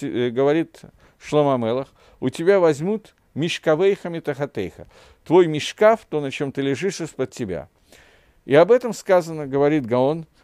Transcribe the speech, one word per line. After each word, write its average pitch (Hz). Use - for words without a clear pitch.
э, 123
говорит 143
Шломо 143
Мелах, 120
у 127
тебя 180
возьмут 170
мишкавейха 170
митахатейха, 143
твой 175
мишкаф, 208
то, 151
на 139
чем 139
ты -
лежишь, 139
из-под 131
тебя. 92
И 131
об 175
этом 247
сказано, 165
говорит 143
Гаон, 135